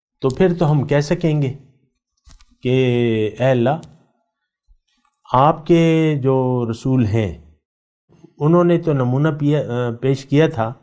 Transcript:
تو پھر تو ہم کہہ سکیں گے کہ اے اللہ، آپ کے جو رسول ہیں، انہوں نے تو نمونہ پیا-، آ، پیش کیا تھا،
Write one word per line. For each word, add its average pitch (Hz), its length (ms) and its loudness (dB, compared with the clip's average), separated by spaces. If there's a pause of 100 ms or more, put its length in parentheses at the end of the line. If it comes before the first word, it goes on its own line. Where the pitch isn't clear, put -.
(200)
تو 135 80 0
پھر 175 300 0
تو 170 140 0
ہم 143 140 0
کہہ 143 140 0
سکیں 151 420 -2
گے 127 100 -4 (1080)
کہ 127 80 -2 (680)
اے 131 120 0
اللہ، 127 300 0 (1500)
آپ 151 340 2
کے 160 560 2
جو 127 480 0
رسول 127 360 0
ہیں، 101 480 -4 (840)
انہوں 165 260 2
نے 175 140 2
تو 170 140 -2
نمونہ 135 360 0
پیا-، 147 420 -2
آ، 120 200 -4 (100)
پیش 139 260 -4
کیا 151 220 2
تھا، 113 240 -4 (100)